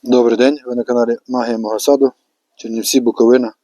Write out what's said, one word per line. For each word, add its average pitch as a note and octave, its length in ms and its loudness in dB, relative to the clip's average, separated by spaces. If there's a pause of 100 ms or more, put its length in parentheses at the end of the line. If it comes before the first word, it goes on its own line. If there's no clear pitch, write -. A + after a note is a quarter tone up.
Добрий A#2+ 340 2
день, C3+ 300 0
ви B2 80 -8
на A#2+ 100 -4
каналі A#2+ 320 -2 (120)
Магія A#2+ 300 -4
мого A2 200 -6
саду, C3+ 340 2 (440)
Чернівці, A2+ 440 -4
Буковина. B2 520 2 (120)